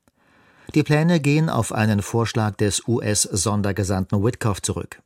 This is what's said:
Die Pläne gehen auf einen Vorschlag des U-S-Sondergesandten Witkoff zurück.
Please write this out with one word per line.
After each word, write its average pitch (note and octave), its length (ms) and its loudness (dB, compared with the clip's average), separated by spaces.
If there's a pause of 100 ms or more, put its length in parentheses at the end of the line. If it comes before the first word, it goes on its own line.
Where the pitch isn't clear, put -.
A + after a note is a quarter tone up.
(760)
Die D3+ 80 4
Pläne D#3 380 2
gehen D3+ 300 2
auf - 200 0
einen A2 300 2
Vorschlag A2 560 -2
des - 320 -2
U-S-Sondergesandten G2+ 1400 -2
Witkoff A2+ 380 -2
zurück. - 440 -8